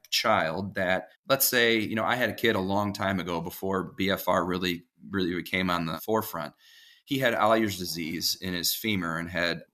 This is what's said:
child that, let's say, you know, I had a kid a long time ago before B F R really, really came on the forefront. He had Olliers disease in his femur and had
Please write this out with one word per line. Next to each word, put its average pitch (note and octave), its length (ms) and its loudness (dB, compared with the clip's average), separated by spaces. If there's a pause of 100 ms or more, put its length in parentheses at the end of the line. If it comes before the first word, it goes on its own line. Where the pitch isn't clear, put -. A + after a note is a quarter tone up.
child F#2 640 2
that, F#2 320 0 (220)
let's C3 160 4
say, A#2 340 4
you G#2 160 -2
know, A2 80 0
I G#2+ 120 2
had A#2+ 140 0
a F#2+ 40 -4
kid A2+ 240 2
a - 20 2
long G2 320 0
time G2 300 0
ago E2+ 180 -2
before F#2 580 -4
B G2 140 0
F F#2 160 -2
R F2+ 180 4
really, F2+ 380 -2 (260)
really F2+ 320 0
came F#2 280 -2
on E2+ 160 0
the D#2+ 140 -4
forefront. G#2+ 540 -2 (520)
He C#3 140 -2
had B2 140 2
Olliers G#2+ 440 2
disease E2 640 -4
in F#2 120 -4
his F2 220 0
femur F2 420 -2
and E2+ 120 -6
had E2+ 320 -2 (120)